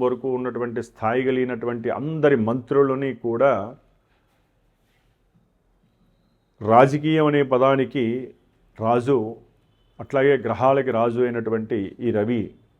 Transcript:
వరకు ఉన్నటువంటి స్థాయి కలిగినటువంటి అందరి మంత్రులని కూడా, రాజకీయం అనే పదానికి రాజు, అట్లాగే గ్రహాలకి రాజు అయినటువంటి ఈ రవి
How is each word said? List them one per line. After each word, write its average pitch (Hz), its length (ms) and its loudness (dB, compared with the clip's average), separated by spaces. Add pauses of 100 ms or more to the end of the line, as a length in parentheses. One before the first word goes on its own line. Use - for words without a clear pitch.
వరకు 127 240 -2 (100)
ఉన్నటువంటి 120 520 -6
స్థాయి 117 380 -2
కలిగినటువంటి 123 600 -4
అందరి 147 480 0 (120)
మంత్రులని 135 600 0 (140)
కూడా, 120 260 2 (3000)
రాజకీయం 147 720 4
అనే 143 120 2
పదానికి 131 600 0 (720)
రాజు, 120 400 0 (840)
అట్లాగే 139 380 2
గ్రహాలకి 123 540 0
రాజు 117 300 0
అయినటువంటి 113 580 -2 (200)
ఈ 120 120 -2
రవి 107 300 0 (380)